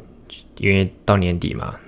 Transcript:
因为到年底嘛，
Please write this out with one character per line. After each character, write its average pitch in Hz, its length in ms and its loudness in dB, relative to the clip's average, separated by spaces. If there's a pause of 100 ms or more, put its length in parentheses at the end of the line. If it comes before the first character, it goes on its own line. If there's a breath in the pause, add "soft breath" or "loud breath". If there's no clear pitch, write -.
(580)
因 98 120 0
为 95 180 4 (160)
到 104 120 4
年 87 240 0
底 - 140 -4
嘛， - 200 -8 (140)